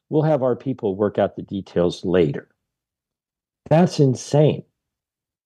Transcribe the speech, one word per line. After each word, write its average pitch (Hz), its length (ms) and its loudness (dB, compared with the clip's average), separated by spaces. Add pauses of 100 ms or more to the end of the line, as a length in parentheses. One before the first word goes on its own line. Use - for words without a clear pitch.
We'll 147 140 0
have 147 200 0
our 127 120 0
people 117 400 -6
work 101 220 -2
out 98 200 -2
the 87 60 -10
details 87 600 -4
later.'" 85 440 0 (1200)
That's 175 280 2
insane. 139 640 2 (840)